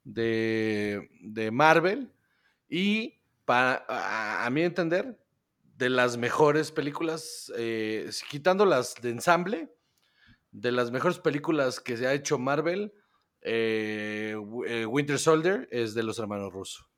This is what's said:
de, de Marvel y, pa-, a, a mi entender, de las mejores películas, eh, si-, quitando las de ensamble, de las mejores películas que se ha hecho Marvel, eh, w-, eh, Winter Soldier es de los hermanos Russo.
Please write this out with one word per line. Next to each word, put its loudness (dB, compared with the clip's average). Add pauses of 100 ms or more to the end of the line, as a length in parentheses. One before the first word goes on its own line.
de, 0 (100)
de -6
Marvel 4 (560)
y, 0 (240)
pa-, 2
a, -4
a -2
mi 0
entender, -2 (580)
de 2
las 4
mejores 2
películas, -6
eh, -4
si-, -10
quitando 2
las 4
de -6
ensamble, 0 (800)
de -4
las 0
mejores 0
películas 0
que -6
se -2
ha 2
hecho 0
Marvel, -2 (500)
eh, -2
w-, -6
eh, -2
Winter 0
Soldier 2
es -2
de 0
los -4
hermanos -6
Russo. -12